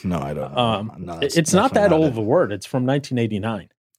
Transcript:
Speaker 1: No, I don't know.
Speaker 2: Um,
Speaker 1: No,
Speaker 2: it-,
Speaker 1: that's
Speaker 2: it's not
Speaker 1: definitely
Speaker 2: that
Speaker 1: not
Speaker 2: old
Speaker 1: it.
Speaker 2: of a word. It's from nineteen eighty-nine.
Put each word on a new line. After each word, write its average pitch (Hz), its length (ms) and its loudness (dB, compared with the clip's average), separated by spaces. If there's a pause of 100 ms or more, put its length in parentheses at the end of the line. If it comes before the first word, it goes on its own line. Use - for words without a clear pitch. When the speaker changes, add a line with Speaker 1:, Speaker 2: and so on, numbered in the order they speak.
Speaker 1:
No, 87 140 -2
I 71 140 -6
don't 73 200 -6
know. - 60 -2
Speaker 2:
Um, 113 400 0
Speaker 1:
No, 175 160 -10
Speaker 2:
it-, - 60 -6
Speaker 1:
that's 139 160 0
Speaker 2:
it's 160 160 2
not 220 200 4
Speaker 1:
definitely - 80 4
Speaker 2:
that - 80 4
Speaker 1:
not 160 80 6
Speaker 2:
old 160 80 4
Speaker 1:
it. 143 60 2
Speaker 2:
of 117 60 -4
a 113 40 -2
word. 123 320 2
It's 101 120 -8
from 127 200 -2
nineteen 135 320 -2
eighty-nine. 107 520 -4 (300)